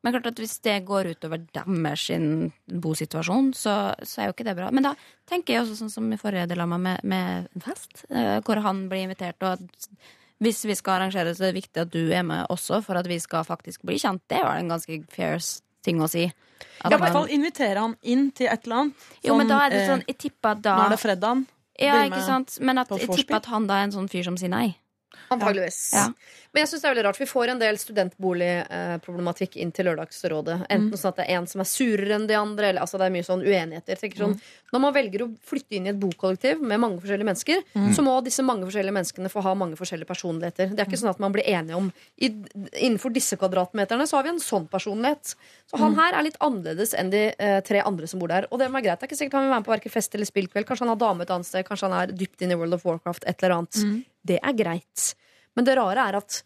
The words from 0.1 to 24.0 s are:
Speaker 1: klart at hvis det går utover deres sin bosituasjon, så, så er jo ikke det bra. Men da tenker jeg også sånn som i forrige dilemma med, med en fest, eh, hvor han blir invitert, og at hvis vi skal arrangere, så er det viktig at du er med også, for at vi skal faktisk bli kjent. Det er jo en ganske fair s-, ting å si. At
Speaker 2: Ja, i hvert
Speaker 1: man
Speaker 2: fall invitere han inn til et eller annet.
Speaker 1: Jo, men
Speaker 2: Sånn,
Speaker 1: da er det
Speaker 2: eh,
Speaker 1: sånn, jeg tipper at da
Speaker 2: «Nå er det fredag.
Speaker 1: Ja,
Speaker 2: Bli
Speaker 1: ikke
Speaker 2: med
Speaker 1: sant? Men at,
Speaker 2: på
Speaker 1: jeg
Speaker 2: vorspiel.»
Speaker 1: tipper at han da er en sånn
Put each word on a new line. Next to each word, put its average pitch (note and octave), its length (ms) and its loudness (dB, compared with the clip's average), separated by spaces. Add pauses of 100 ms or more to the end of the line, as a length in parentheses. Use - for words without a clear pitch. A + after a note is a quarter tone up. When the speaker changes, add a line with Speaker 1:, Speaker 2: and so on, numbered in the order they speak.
Speaker 1:
klart A#3+ 140 -2
at A#3 80 -6
hvis A3 260 -8
det G3+ 240 0
går F#3+ 300 0
utover D#3+ 220 -8 (140)
deres D#3+ 480 0
sin D#3+ 540 0 (120)
bosituasjon, E3+ 880 -2
så, G3+ 480 0
så - 200 -10
er G#3 60 -2
jo F#3 60 -4
ikke A#3 120 -10
det G3 100 -4
bra. F#3 160 -4
Men C4+ 120 2
da C#4+ 120 0 (320)
tenker F4 260 -2
jeg A#3 120 0
også G#3+ 160 -8
sånn G#3+ 100 -8
som A3 220 -4
i - 20 -2
forrige F#3+ 320 -2
dilemma F3 320 -2
med, F#3 240 -2
med F3+ 500 -2
en F3+ 80 -10
fest, - 480 -14
eh, G#3+ 300 0
hvor G#3+ 220 0
han F#3+ 260 -2
blir F#3+ 220 -4
invitert, F3+ 320 -8
og F#3 180 -2
at - 300 -18 (520)
hvis A3 220 0
vi G#3+ 120 -2
skal F#3 260 0
arrangere, F#3 340 -2
så F#3+ 80 -4
er F#3 80 2
det F#3 140 -4
viktig - 160 -4
at E3+ 100 -2
du E3 220 0
er F3+ 100 2
med D#3+ 260 -2
også, F#3 320 -2
for G3 140 -6
at F3+ 100 0
vi F3 140 -4
skal E3 240 -4
faktisk - 400 -10
bli F#3 160 -4
kjent. F#3 300 -2
Det B3 100 -2
er E4 60 0
jo - 180 2
en E3+ 60 -4
ganske E3 320 -6 (100)
fair E3 240 -2
s-, - 240 -6 (240)
ting E3+ 160 0
å D#3 80 2
si. E3+ 160 0 (560)
At F3+ 120 2
Speaker 2:
Ja, - 40 8
i - 60 4
hvert - 0 -
Speaker 1:
man - 100 4
Speaker 2:
fall D4 240 2
invitere C#4+ 480 2
han A3+ 180 -4
inn C4 300 2
til B3 160 -2
et A3+ 160 0
eller A3 220 0
annet. - 80 -2 (280)
Speaker 1:
Jo, A#3 140 4
men A3+ 140 6
Speaker 2:
Sånn, C#4 80 6
Speaker 1:
da C#4+ 80 6
er C#4 100 4
det G3+ 80 4
Speaker 2:
eh, G3 80 2
Speaker 1:
sånn, C4+ 160 2
jeg C4 100 -4
tipper - 380 -2
at G#3 80 -12
da G3 160 4
Speaker 2:
«Nå F#3+ 60 8
er G#3 100 4
det G#3 80 -6
fredag. G#3+ 400 2 (320)
Speaker 1:
Ja, C#4+ 240 4
Speaker 2:
Bli C#4+ 80 6
Speaker 1:
ikke C#4+ 80 -2
Speaker 2:
med C#4+ 160 -2
Speaker 1:
sant? C4 300 -2
Men C4 160 2
at, B3+ 100 0
Speaker 2:
på G3+ 100 -4
Speaker 1:
jeg A#3+ 120 -2
Speaker 2:
vorspiel.» A3 160 0
Speaker 1:
tipper - 100 0
at G#3+ 160 -2
han G#3+ 160 0
da G3 140 2
er G3+ 80 0
en G3+ 100 -6
sånn G3 80 -4